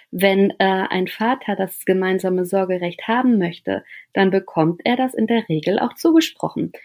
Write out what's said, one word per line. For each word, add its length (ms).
Wenn, 380
äh, 60
ein 200
Vater 480
das 280
gemeinsame 600
Sorgerecht 600
haben 300
möchte, 480
dann 160
bekommt 540
er 120
das 160
in 140
der 240
Regel 280
auch 160
zugesprochen. 800